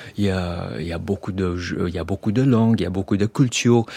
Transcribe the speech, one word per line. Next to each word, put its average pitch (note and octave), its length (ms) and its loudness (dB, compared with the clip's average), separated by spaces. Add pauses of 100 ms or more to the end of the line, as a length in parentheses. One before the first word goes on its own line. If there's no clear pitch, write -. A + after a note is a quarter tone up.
(180)
il G2+ 60 0
y G2+ 60 2
a, F2+ 400 -4 (100)
il D#2 40 -6
y E2+ 80 -6
a E2 60 -6
beaucoup G2 320 -6
de, F#2 260 -2 (300)
il E2+ 80 -4
y F2+ 60 -4
a - 20 -4
beaucoup G2+ 300 -4
de B2 100 2
langues, A2+ 380 4
il - 20 0
y E2+ 40 0
a F2+ 40 -4
beaucoup G2 260 0
de G2+ 100 2
cultures. A#2+ 600 4 (100)